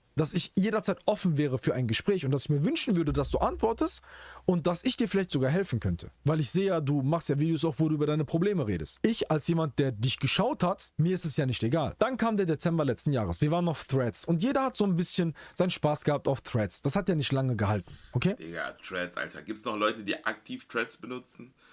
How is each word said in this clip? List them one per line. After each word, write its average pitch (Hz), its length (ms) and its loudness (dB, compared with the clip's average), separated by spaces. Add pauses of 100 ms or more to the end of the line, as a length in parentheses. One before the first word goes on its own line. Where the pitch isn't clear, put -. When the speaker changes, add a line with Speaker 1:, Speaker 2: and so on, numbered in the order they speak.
(160)
Speaker 1:
dass 156 180 0
ich - 200 -2
jederzeit 202 520 0
offen 185 320 2
wäre 135 180 2
für - 160 0
ein 127 140 0
Gespräch 151 400 0
und 131 40 0
dass 139 120 2
ich - 80 0
mir 143 120 2
wünschen 254 320 0
würde, 151 200 0
dass 139 160 0
du - 80 0
antwortest 233 640 0 (420)
und 170 220 -2
dass 175 180 0
ich 254 140 0
dir 226 100 0
vielleicht 190 220 -2
sogar 131 200 2
helfen 170 300 0
könnte. 90 300 -2 (140)
Weil 156 160 2
ich 139 100 0
sehe 196 160 0
ja, 175 160 0
du 143 180 0
machst 156 300 0
ja 143 80 0
Videos 160 260 0
auch, 160 140 -2
wo 160 100 4
du 156 60 2
über 147 100 0
deine 151 220 0
Probleme 170 400 0
redest. 85 340 -2
Ich - 300 0
als 156 180 0
jemand, 160 300 0
der 135 140 2
dich 110 260 0
geschaut 196 440 0
hat, 180 360 0
mir 170 160 2
ist 175 100 0
es 156 140 0
ja 139 80 2
nicht 123 160 -2
egal. 131 380 0
Dann 233 180 2
kam 226 180 2
der 196 80 2
Dezember 160 400 2
letzten 139 300 0
Jahres. 95 260 0
Wir 151 100 2
waren 175 160 2
auf 160 200 -2
Threads 127 400 0
und 165 160 2
jeder 269 200 2
hat 262 140 -2
so 220 80 4
ein 190 100 2
bisschen 170 400 0 (200)
seinen 175 160 2
Spaß - 340 0
gehabt 143 240 2
auf 135 140 0
Threads. - 400 0
Das 143 120 2
hat 196 140 0
ja 180 60 4
nicht 143 180 0
lange 135 240 2
gehalten, 101 400 0 (160)
okay? 180 260 2
Speaker 2:
Digga, 80 340 -6
Threads, 90 440 -6
Alter. 76 240 -6
Gibt's 104 240 -8
noch 110 120 -2
Leute, 107 280 0
die 104 180 -2
aktiv 120 460 -6
Threads 113 300 -4
benutzen? 123 560 -14 (180)